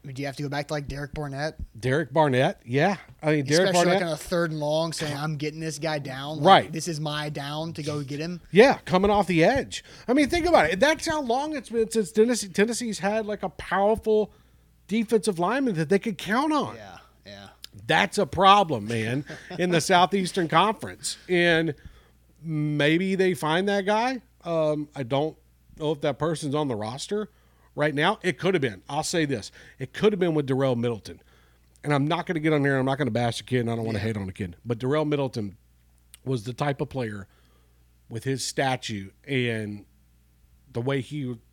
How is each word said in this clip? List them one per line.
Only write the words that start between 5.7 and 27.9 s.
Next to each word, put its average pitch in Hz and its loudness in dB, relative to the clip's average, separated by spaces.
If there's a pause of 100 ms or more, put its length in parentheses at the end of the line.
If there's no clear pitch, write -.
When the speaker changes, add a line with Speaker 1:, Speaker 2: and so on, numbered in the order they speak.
Speaker 1:
guy 156 -4
down. 135 -8
Like, 151 0 (200)
Speaker 2:
Right. 156 -12
Speaker 1:
this 160 -6
is 156 -6
my 151 -4
down 151 -8
to 160 -10
go 147 -4
get 139 -8
him." 170 -8 (120)
Speaker 2:
Yeah, 233 8
coming 190 2
off 202 4
the 165 4
edge. 214 0 (240)
I 240 2
mean, 277 4
think 339 0
about 240 6
it. 185 -2
That's 302 2
how 311 -2
long 277 -2
it's - -10
been 226 -2
since 220 -2
Tennessee, 220 2
Tennessee's 220 -2
had, 214 -2
like, 208 -6
a 180 -6
powerful 214 0 (560)
defensive 208 0
lineman 233 0
that 156 -2
they 196 4
could 214 -6
count 262 0
on. 151 -2
Speaker 1:
Yeah, 98 -16 (280)
yeah. 101 -18 (400)
Speaker 2:
That's 185 2
a 170 0
problem, 175 4
man, 117 -4 (160)
Speaker 1:
<laughs> - -14
Speaker 2:
in 180 0
the 165 2
Southeastern 180 2
Conference. 160 0 (100)
And 170 2 (680)
maybe 156 0
they 185 2
find 160 0
that 202 0
guy. 233 0 (220)
Um, 151 -2
I 143 -8
don't 139 -2 (440)
know 156 -2
if 143 -4
that 143 -2
person's 151 -2
on 151 0
the 120 -2
roster 135 -6 (460)
right 147 0